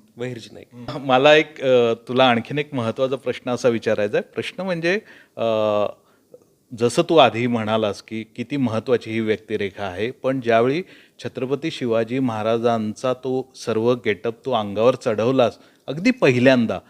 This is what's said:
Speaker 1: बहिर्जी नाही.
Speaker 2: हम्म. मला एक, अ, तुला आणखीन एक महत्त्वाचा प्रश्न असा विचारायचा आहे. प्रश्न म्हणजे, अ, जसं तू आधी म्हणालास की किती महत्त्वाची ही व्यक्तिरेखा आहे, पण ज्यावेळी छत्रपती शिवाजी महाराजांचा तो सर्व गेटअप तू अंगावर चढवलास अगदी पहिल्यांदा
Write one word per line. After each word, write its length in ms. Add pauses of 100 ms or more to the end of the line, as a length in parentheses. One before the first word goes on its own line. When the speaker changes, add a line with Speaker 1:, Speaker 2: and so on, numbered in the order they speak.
(180)
Speaker 1:
बहिर्जी 360
नाही. 200
Speaker 2:
हम्म. 340
मला 280
एक, 260
अ, 320 (140)
तुला 180
आणखीन 320
एक 160
महत्त्वाचा 420
प्रश्न 360
असा 180
विचारायचा 480
आहे. 160
प्रश्न 300
म्हणजे, 360 (380)
अ, 80 (1300)
जसं 320
तू 80
आधी 300
म्हणालास 540
की 220
किती 340
महत्त्वाची 540
ही 80
व्यक्तिरेखा 640
आहे, 280
पण 280
ज्यावेळी 440 (360)
छत्रपती 520
शिवाजी 480
महाराजांचा 920
तो 420
सर्व 380
गेटअप 520
तू 60
अंगावर 440
चढवलास 640 (300)
अगदी 240
पहिल्यांदा 680 (100)